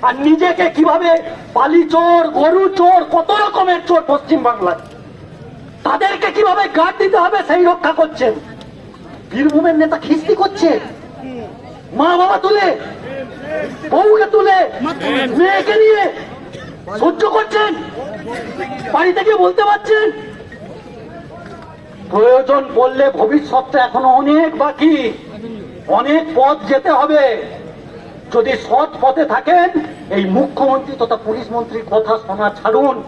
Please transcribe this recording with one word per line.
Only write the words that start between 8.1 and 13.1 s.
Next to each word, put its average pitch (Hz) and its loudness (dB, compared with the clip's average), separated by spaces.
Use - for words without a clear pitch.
বীরভূমের 302 2
নেতা 320 0
খিস্তি 320 0
করছে, 381 0
মা 285 2
বাবা 381 2
তুলে, 403 2